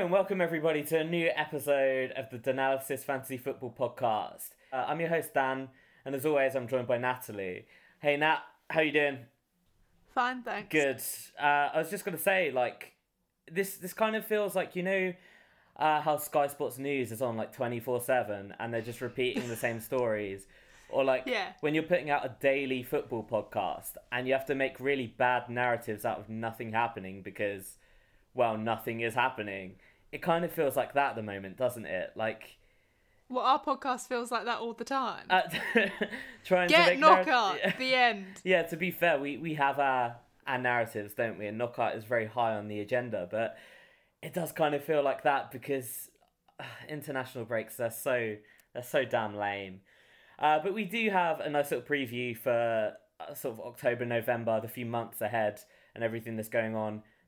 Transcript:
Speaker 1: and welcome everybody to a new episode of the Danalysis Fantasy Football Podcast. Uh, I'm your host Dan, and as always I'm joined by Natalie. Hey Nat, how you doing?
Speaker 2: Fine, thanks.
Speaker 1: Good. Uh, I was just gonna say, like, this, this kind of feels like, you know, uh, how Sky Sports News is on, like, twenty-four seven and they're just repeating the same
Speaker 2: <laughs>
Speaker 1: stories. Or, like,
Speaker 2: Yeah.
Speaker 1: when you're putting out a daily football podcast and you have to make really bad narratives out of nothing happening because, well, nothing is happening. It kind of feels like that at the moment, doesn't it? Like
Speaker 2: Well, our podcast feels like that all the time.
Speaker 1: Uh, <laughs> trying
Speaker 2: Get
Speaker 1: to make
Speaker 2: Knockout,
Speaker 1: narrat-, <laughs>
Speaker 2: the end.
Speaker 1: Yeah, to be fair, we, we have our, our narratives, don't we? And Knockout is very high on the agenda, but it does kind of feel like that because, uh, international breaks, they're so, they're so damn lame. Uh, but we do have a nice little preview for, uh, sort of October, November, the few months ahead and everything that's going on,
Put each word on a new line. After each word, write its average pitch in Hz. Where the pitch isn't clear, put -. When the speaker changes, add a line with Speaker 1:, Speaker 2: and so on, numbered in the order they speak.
Speaker 1:
and 175
welcome 190
everybody 160
to 160
a 156
new 165
episode 135
of 131
the 127
Danalysis 135
Fantasy 131
Football 127
Podcast. 113
Uh, 131
I'm 156
your 165
host 160
Dan, 135
and 135
as 135
always 135
I'm 123
joined 123
by 123
Natalie. 104
Hey 147
Nat, 151
how 160
you 147
doing? 143
Speaker 2:
Fine, 254
thanks. 190
Speaker 1:
Good. 139
Uh, 143
I 156
was 160
just 202
gonna 170
say, 185
like, 123
this, 190
this 180
kind 220
of 214
feels 208
like, 180
you 175
know, 185
uh, 151
how 147
Sky 143
Sports 123
News 135
is 113
on, 113
like, 107
twenty-four 120
seven 104
and 117
they're 113
just 117
repeating 123
the 113
same 113
Speaker 2:
<laughs> -
Speaker 1:
stories. 104
Or, 135
like, 131
Speaker 2:
Yeah. 214
Speaker 1:
when 151
you're 156
putting 156
out 143
a 120
daily 135
football 123
podcast 101
and 127
you 131
have 135
to 147
make 135
really 131
bad 123
narratives 120
out 113
of 104
nothing 113
happening 98
because, 101
well, 117
nothing 113
is 113
happening. 104
It 147
kind 170
of 165
feels 143
like 127
that 139
at 110
the 110
moment, 98
doesn't 117
it? 85
Like -
Speaker 2:
Well, 254
our 269
podcast 262
feels 240
like 220
that 233
all 233
the 233
time. 254
Speaker 1:
Uh, 185
<laughs> 208
trying 180
Speaker 2:
Get 339
Speaker 1:
to 285
make 269
Speaker 2:
Knockout, 269
Speaker 1:
narrat-, 190
<laughs> -
Speaker 2:
the 262
end. 233
Speaker 1:
Yeah, 180
to 170
be 175
fair, 170
we, 143
we 156
have 139
our, 127
our 127
narratives, 113
don't 107
we? 107
And 110
Knockout 117
is 110
very 113
high 113
on 104
the 104
agenda, 110
but 110
it 156
does 165
kind 147
of 143
feel 151
like 135
that 139
because, 131
uh, 131
international 135
breaks, 113
they're 117
so, 117
they're 123
so 135
damn 113
lame. 101
Uh, 151
but 190
we 214
do 214
have 175
a 151
nice 147
little 123
preview 123
for, 117
uh, 80
sort 113
of -
October, 120
November, 117
the 113
few 120
months 113
ahead 107
and 113
everything 113
that's 110
going 110
on, 107